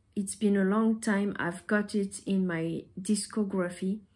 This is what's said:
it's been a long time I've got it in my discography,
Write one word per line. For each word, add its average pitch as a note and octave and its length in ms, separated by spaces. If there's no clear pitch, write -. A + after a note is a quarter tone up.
it's G3 200
been G3+ 200
a G3 80
long A3 380
time G3+ 380
I've E3+ 280
got G#3 280
it G3 300
in F#3+ 200
my E3 380
discography, G3 960